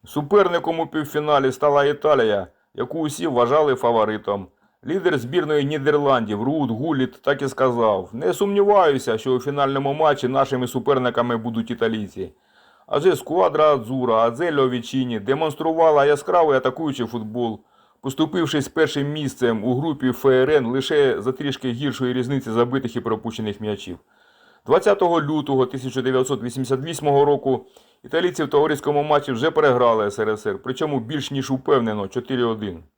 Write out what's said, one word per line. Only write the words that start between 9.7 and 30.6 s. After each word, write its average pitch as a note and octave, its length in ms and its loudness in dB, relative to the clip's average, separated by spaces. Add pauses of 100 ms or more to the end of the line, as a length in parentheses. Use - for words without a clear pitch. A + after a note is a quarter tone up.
матчі C#3+ 340 0
нашими C3 380 0
суперниками B2 720 0
будуть A2+ 340 -6
італійці. G#2+ 600 -4 (540)
Адже D#3 300 2
сквадра D3+ 580 2
Адзура, B2 400 -2
Адзельо C3 540 2
Вічіні B2 520 -4
демонструвала D#3 840 2
яскравий D3 520 4
атакуючий B2+ 500 -2
футбол, A2+ 540 -6 (400)
поступившись D3+ 680 -2
першим D3 440 0
місцем B2+ 520 -2
у B2+ 160 0
групі C#3 280 -2
Ф - 160 -4
Р C3 260 4
Н C#3 160 2
лише C3+ 540 2
за B2 120 -2
трішки C3+ 380 -6
гіршої B2 420 -2
різниці B2+ 380 -2
забитих A#2+ 460 -2
і A#2+ 40 -4
пропущених A2 600 -6
м'ячів". G2+ 380 -6 (680)
Двадцятого F3+ 540 2
лютого C#3+ 460 0
тисяча B2+ 360 -6
дев'ятсот C3 400 0
вісімдесят C3 440 -4
восьмого C#3+ 380 2
року C3+ 420 0 (380)
італійці E3+ 400 -2
в C3+ 40 -4
товариському D3 540 0
матчі D3 300 0
вже B2+ 180 0
переграли B2 560 2
С G#2 160 -4
Р G#2+ 60 0
С G#2+ 180 -4
Р, G2 180 -4